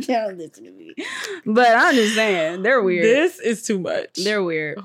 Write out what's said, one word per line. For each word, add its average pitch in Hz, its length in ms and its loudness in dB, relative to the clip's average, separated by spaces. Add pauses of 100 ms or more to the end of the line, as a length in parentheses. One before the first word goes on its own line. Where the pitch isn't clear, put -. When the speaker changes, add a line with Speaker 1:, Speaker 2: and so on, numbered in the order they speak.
Speaker 1:
Don't 220 300 -2
listen 156 280 -16
to - 60 -20
me. 92 220 -20 (520)
But 226 300 4
I'm 294 200 4
just 220 200 2
saying, 185 480 0
they're 247 180 2
weird. 180 240 0
Speaker 2:
This 294 340 2
is 220 240 -4
too 202 160 -2
much. - 300 -6 (140)
Speaker 1:
They're 208 200 -2
weird. 156 420 -6